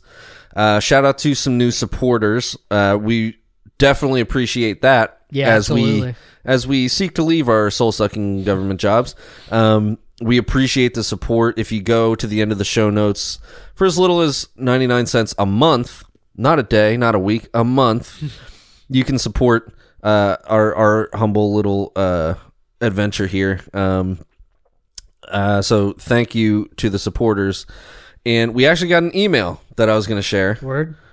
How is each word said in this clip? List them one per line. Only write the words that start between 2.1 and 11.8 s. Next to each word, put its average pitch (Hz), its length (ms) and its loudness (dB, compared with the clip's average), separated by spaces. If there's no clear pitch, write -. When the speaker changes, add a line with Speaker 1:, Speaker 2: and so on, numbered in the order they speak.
Speaker 1:
Uh, 101 280 2
we 110 380 -2
definitely 139 420 2
appreciate 117 600 -2
that 127 480 2
Speaker 2:
Yeah, 139 200 -2
Speaker 1:
as 107 200 4
Speaker 2:
absolutely. 113 400 0
Speaker 1:
we, 120 60 -10
as 123 220 0
we 131 200 0
seek 180 280 -4
to 170 80 0
leave 156 260 2
our 107 220 2
soul-sucking 104 720 -2
government 95 360 -2
jobs. 113 360 0
Um, 110 480 2
we 117 160 0
appreciate 127 580 0
the 117 80 -4
support. 117 560 -2
If 110 120 -6
you 110 100 -4